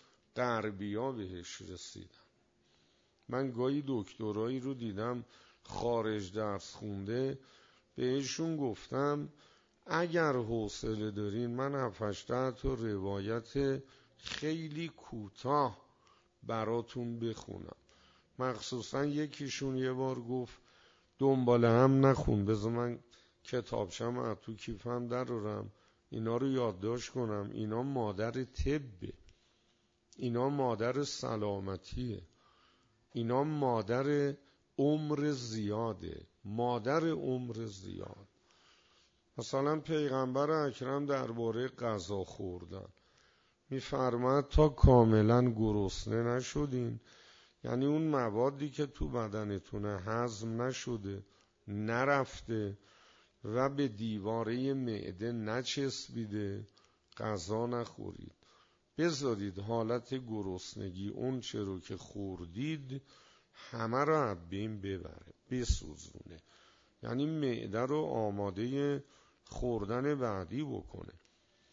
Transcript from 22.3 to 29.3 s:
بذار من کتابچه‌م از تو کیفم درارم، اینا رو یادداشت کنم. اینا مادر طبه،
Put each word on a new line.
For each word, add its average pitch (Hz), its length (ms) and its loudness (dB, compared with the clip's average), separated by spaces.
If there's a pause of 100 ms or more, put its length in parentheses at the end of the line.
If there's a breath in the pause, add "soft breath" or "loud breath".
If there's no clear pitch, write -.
بذار 107 280 2
من 120 260 0 (460 soft breath)
کتابچه‌م 117 720 -2
از 117 240 -2
تو 113 120 -8
کیفم 120 540 -6
درارم، 107 640 -4 (380 soft breath)
اینا 113 260 0
رو 131 120 2
یادداشت 117 640 0
کنم. 107 420 -2
اینا 110 300 -2
مادر 117 640 -2
طبه، 131 680 -2 (1040 soft breath)